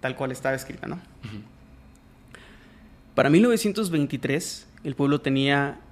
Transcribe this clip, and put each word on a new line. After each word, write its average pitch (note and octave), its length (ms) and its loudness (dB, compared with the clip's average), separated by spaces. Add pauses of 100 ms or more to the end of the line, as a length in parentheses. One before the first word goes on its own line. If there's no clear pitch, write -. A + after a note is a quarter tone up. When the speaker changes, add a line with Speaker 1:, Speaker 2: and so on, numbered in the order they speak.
Speaker 1:
tal C3 160 -6
cual C3 160 -4
estaba C3+ 220 -2
escrita, - 320 -10
¿no? E3+ 100 -8
Speaker 2:
Ujú. G#2+ 440 -14 (1700)
Speaker 1:
Para C3+ 160 4
mil E3+ 120 8
novecientos G#3+ 480 2
veintitrés, C#3+ 760 -2 (180)
el C#3+ 100 -4
pueblo C#3+ 260 2
tenía C#3 600 0 (120)